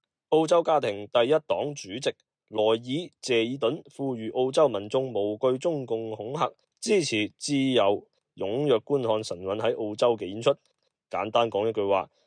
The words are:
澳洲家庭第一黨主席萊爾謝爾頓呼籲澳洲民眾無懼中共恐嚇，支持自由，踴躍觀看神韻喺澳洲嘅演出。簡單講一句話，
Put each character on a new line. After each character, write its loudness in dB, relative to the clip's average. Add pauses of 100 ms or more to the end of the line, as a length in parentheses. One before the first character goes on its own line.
(300)
澳 4
洲 4
家 4
庭 -4
第 4
一 4 (160)
黨 -2
主 -14
席 -4 (340)
萊 2
爾 -2 (100)
謝 2
爾 -2
頓 -6 (120)
呼 -6
籲 -8
澳 0
洲 4
民 -6
眾 -2
無 -2
懼 2
中 -2
共 -6
恐 -8
嚇， -2 (300)
支 2
持 -2
自 -4
由， 2 (280)
踴 -4
躍 2
觀 -2
看 0
神 -8
韻 -4
喺 0
澳 -4
洲 2
嘅 -8
演 -8
出。 2 (600)
簡 -4
單 2
講 0
一 -2
句 -2
話， 2 (180)